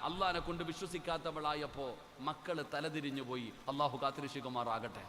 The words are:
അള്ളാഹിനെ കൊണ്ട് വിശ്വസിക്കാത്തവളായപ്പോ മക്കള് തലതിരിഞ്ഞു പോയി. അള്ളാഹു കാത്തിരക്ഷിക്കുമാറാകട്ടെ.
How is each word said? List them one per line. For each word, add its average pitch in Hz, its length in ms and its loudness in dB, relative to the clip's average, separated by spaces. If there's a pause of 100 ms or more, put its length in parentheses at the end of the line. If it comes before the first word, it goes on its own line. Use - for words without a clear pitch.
അള്ളാഹിനെ 175 360 4
കൊണ്ട് 170 240 0
വിശ്വസിക്കാത്തവളായപ്പോ 156 1300 -2 (240)
മക്കള് 151 440 0 (100)
തലതിരിഞ്ഞു 143 480 0
പോയി. 123 300 -2 (160)
അള്ളാഹു 139 340 4
കാത്തിരക്ഷിക്കുമാറാകട്ടെ. 120 1080 0